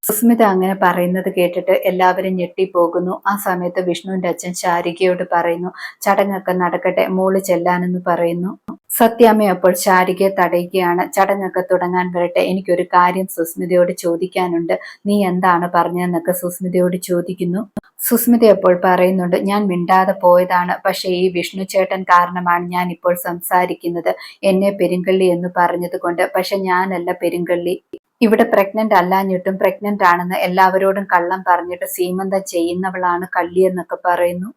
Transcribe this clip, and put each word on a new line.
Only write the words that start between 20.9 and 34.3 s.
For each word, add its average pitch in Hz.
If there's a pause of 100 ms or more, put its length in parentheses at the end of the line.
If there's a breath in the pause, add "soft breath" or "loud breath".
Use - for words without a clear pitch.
ഈ 180
വിഷ്ണു 175
ചേട്ടൻ 190
കാരണമാണ് 180
ഞാൻ 180
ഇപ്പോൾ 180
സംസാരിക്കുന്നത്. 175 (280 loud breath)
എന്നെ 196
പെരുങ്കള്ളി 190
എന്ന് 175
പറഞ്ഞത് 175
കൊണ്ട്, 180
പക്ഷെ 196
ഞാനല്ല 185
പെരുങ്കള്ളി. 175 (380)
ഇവിടെ 220
പ്രഗ്നന്റ് 214
അല്ലാഞ്ഞിട്ടും 185
പ്രഗ്നന്റ് 202
ആണെന്ന് 175
എല്ലാവരോടും 190
കള്ളം 185
പറഞ്ഞിട്ട് 175
സീമന്തം 185
ചെയ്യുന്നവളാണ് 180 (100)
കള്ളി" 175
എന്നൊക്കെ 185
പറയുന്നു. 180